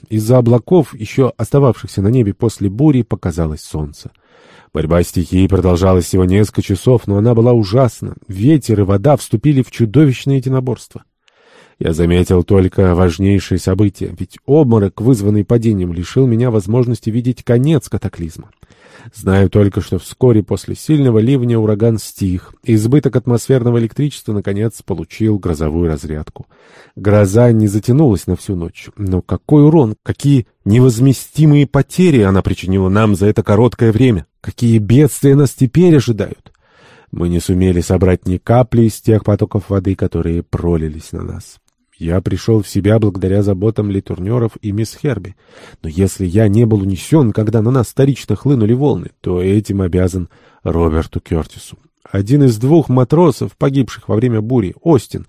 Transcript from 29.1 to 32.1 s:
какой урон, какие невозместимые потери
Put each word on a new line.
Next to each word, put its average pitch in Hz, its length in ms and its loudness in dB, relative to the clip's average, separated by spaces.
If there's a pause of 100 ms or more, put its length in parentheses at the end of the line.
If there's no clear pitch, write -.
какой 147 420 2
урон, 147 380 2
какие 139 460 -2 (180)
невозместимые 131 1000 2
потери 143 540 0